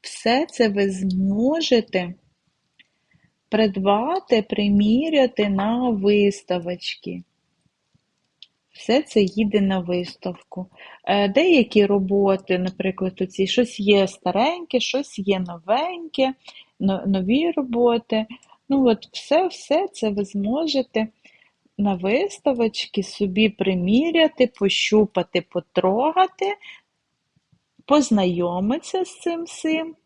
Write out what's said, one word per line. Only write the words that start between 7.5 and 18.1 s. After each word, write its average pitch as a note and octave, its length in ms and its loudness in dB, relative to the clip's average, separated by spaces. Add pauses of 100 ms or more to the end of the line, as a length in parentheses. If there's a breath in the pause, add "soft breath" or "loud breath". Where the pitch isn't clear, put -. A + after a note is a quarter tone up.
Все B3+ 320 0
це - 180 0
їде G#3 400 0
на F#3+ 180 0
виставку. F3+ 880 -8 (380 loud breath)
Е, G3+ 240 0
деякі C4 580 4
роботи, G3 720 0
наприклад, F#3 600 -4
оці, F#3+ 260 -2
щось A#3 340 -2
є G3 280 4
стареньке, B3+ 720 -2
щось - 380 -6
є F#3+ 220 0
новеньке, C4 920 -4 (460 loud breath)
но-, G3 260 -2
нові G3+ 440 0
роботи. A#3 760 0 (420 loud breath)